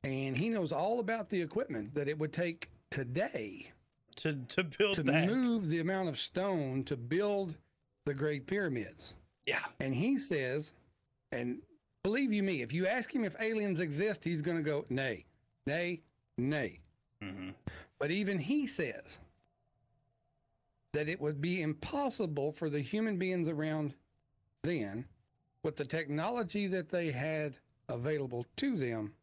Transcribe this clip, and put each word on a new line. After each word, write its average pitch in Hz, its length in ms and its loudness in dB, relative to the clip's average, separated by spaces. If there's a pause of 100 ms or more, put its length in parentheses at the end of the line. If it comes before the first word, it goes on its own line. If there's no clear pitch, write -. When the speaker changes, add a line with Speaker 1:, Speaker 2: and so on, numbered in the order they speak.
Speaker 1:
And 135 320 0
he 190 140 2
knows 185 220 0
all 196 280 2
about 220 300 -2
the 190 100 2
equipment 143 540 -2
that 143 140 0
it 151 100 0
would 151 160 0
take 170 340 -2 (220)
today 123 800 -2 (460)
Speaker 2:
To, 156 180 0
to 135 300 -2
build 196 320 2
Speaker 1:
to 165 80 2
Speaker 2:
that. 151 220 6
Speaker 1:
move 233 440 4
the 165 100 2
amount 185 300 0
of 131 80 -4
stone 151 640 0
to 143 140 -2
build 180 580 0 (480)
the 147 80 0
Great 143 340 0
Pyramids. 156 680 -2 (320)
Speaker 2:
Yeah. - 180 0 (160)
Speaker 1:
And 135 140 0
he 233 240 2
says, 143 560 0 (580)
and 123 300 -2 (400)
believe 226 320 2
you 208 80 4
me, 185 180 2
if 113 120 -4
you 175 140 2
ask 233 280 0
him 247 100 4
if 175 160 -2
aliens 208 400 2
exist, 180 420 0
he's 165 200 0
gonna 165 200 2
go, 147 280 2
"Nay, 127 340 0 (420)
nay, 170 360 -2 (340)
nay." 131 440 0 (420)
Speaker 2:
Mm-hmm. 95 280 -8 (480)
Speaker 1:
But 143 120 0
even 196 280 2
he 247 280 2
says - 540 -4 (1700)
that 151 160 0
it 175 120 -2
would 147 200 0
be 175 220 2
impossible 156 920 0
for 156 180 -2
the 147 100 0
human 208 380 0
beings 180 300 2
around 156 460 0 (680)
then, 123 420 -2 (580)
with 151 140 -2
the 147 80 -2
technology 165 840 0
that 180 220 0
they 170 220 2
had 151 440 0 (340)
available 123 580 -2 (100)
to 269 200 0
them 113 360 0 (100)